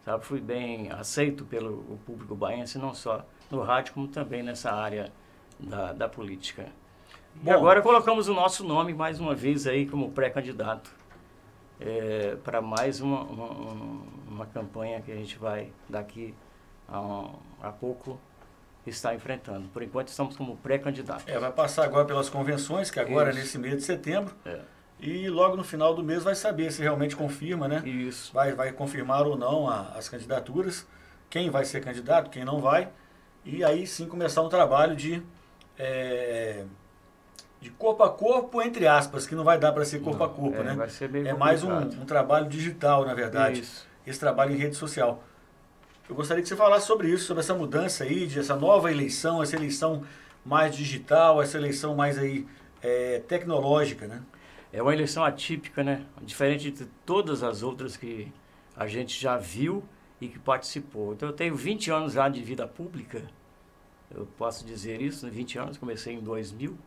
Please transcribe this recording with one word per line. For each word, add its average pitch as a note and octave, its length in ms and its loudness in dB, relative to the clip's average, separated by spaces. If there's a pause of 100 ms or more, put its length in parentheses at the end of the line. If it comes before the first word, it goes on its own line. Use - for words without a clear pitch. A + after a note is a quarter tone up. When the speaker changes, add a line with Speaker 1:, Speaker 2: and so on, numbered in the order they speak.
Speaker 1:
Sabe? A2+ 200 -4
Fui C#3 160 -6
bem A#2 500 -6
aceito C#3+ 540 -2
pelo A2+ 240 -6 (200)
o G#2+ 160 -12
público A2 300 -12
baiense, A2+ 420 -6
não C3 160 -6
só A2+ 320 -6 (260)
no C3 100 -4
rádio, B2 320 0
como C#3 160 -8
também A#2+ 340 -8
nessa A#2+ 300 -6
área G#2 380 -6 (480)
da, F#2+ 340 -8
da A2 160 -4
política. G2 560 -10 (760)
E D3 40 -8
Speaker 2:
Bom. E3+ 80 4
Speaker 1:
agora F#3 280 8
colocamos A3+ 480 6
o G3+ 40 2
nosso F#3 320 2
nome, E3 280 0
mais D#3+ 260 -4
uma D#3 160 -2
vez, C#3 320 0
aí C#3 180 2
como C#3 260 -4
pré-candidato, B2 800 -4 (880)
é, G#2+ 640 -4
pra A#2 180 -2
mais A#2+ 400 -2
uma, C#3 200 0
uma, A2+ 300 -10
uma, A2 500 -12 (260)
uma G#2+ 200 -12
campanha A2 540 -8
que A2 100 -14
a A2 40 -10
gente G#2+ 220 -12
vai, G#2+ 340 -6 (160)
daqui G#2+ 460 -12 (560)
a, G2+ 400 -8 (320)
a G#2 100 -8
pouco, B2+ 480 -10 (680)
estar A#2 280 -4
enfrentando. A2 560 -10
Por A#2 140 -10
enquanto, B2+ 240 -6
estamos - 300 -6
como B2+ 200 -8
pré-candidato. C3 680 -4
Speaker 2:
É, - 100 -4
vai B2+ 140 -2
passar D3+ 320 2
agora C#3+ 220 4
pelas C#3 240 0
convenções, C#3+ 600 -2
que C#3 100 -4
agora C3+ 300 4
é - 20 0
Speaker 1:
Isso. B2+ 100 -2
Speaker 2:
nesse C3+ 180 -8
mês C3 160 -4
de C#3 80 -4
setembro. F3+ 500 -4 (120)
Speaker 1:
É. F2 160 -8 (380)
Speaker 2:
E F3+ 300 -4
logo F#3 260 4
no F#3 80 -4
final D#3+ 300 4
do E3+ 100 -2
mês E3 200 0
vai G3 100 2
saber D#3+ 380 0
se D3+ 100 -6
realmente C#3+ 340 0
confirma, D3+ 520 -4
né? D3+ 180 -2
Speaker 1:
Isso. B2+ 480 -6
Speaker 2:
Vai, C3+ 200 4
vai C3 180 -2
confirmar C#3 560 0
ou C#3+ 100 0
não C3+ 320 2
a, G2+ 260 -2
as - 140 -10
candidaturas, C3 800 -4 (420)
quem F3 220 -2
vai C3+ 140 2
ser - 180 -6
candidato, C3 480 0
quem B2+ 120 -10
não C#3 160 -2
vai. D#3 300 4 (560)
E D3 180 -4
aí E3 220 4
sim E3 220 -8
começar E3 340 0
um E3 80 2
trabalho D#3 460 6
de, E3 260 -4 (560)
é, B2 840 -4 (1000)
de A#2+ 80 -16
corpo A3 340 4
a F#3+ 60 10
corpo, A#3+ 520 2
entre A#3 260 2
aspas, C#3+ 400 6
que D#3+ 80 -6
não D#3+ 80 -2
vai E3 160 8
dar D3+ 120 6
pra D3 140 2
ser D3 140 -4
corpo C#3+ 200 -2
Speaker 1:
Não, C3+ 60 4
Speaker 2:
a C3 40 -2
corpo, C#3 280 -2
Speaker 1:
é, A2 60 0
Speaker 2:
né? C3+ 120 -2
Speaker 1:
vai A2+ 140 -2
ser C3+ 200 -8
meio C#3+ 180 -2
Speaker 2:
É C#3 60 0
mais D3+ 300 4
um, F#3 60 -2
Speaker 1:
complicado. - 320 -2
Speaker 2:
um - 40 -10
trabalho D3 440 4
digital, C#3+ 560 2
na B2+ 80 -2
verdade. A2+ 480 2
Speaker 1:
Isso. - 240 -14 (200)
Speaker 2:
Esse C3+ 140 -8
trabalho C#3 360 4
em - 20 0
rede C#3+ 180 -2
social. B2+ 480 0 (840)
Eu F3+ 60 -8
gostaria D#3 260 0
que F3 80 -4
você G3 60 -2
falasse G3+ 320 8
sobre G3+ 220 4
isso, F3+ 160 2
sobre E3 160 -2
essa E3+ 120 0
mudança D3+ 520 0
aí, E3+ 200 0
de C#3+ 140 -2
essa C#3 160 0
nova E3+ 360 8
eleição, D#3+ 520 0
essa D3 120 0
eleição D3+ 480 0 (400)
mais D3 320 4
digital, D3 640 6
essa C#3+ 160 0
eleição D3 380 -2
mais C#3+ 220 2
aí, C#3 300 -2 (340)
é, B2 460 0
tecnológica, C#3+ 800 2
né? A#2+ 160 -12 (480)
Speaker 1:
É G#2+ 100 -4
uma C#3 120 4
eleição D3+ 300 0
atípica, C#3+ 600 -2
né? C#3 220 -2 (160)
Diferente C#3+ 500 0
de C3+ 140 -12 (200)
todas E3 380 2
as A2 200 -2
outras B2+ 340 -6
que A#2 340 -10 (440)
a A2 120 -6
gente B2 320 -6
já B2+ 180 0
viu C3 460 -2 (380)
e B2 80 -10
que - 100 -18
participou. C3 720 -4
Então, D3 160 -6
eu C#3+ 40 -6
tenho E3 220 -2
vinte E3+ 360 -4
anos D#3 220 0
já C3+ 160 4
de B2+ 120 -4
vida A#2+ 260 -6
pública, A#2 560 -12 (920)
eu G2+ 120 -10 (120)
posso A2+ 280 -6
dizer A2+ 360 -10
isso, C#3+ 240 -6
né? A#2+ 60 -10
Vinte A#2+ 260 -8
anos, C#3 200 -8
comecei A#2+ 380 -8
em A2+ 60 -10
dois A2 320 -6
mil D3 340 -10